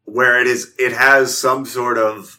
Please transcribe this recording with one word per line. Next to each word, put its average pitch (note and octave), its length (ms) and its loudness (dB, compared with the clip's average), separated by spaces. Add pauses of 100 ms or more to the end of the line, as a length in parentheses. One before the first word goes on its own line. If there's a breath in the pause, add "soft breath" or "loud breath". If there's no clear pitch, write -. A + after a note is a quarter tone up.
where B2 360 0
it B2 60 0
is, B2 320 -4
it B2 140 -2
has C3 460 2
some C3 260 -2
sort B2 320 -4
of G#2+ 420 -4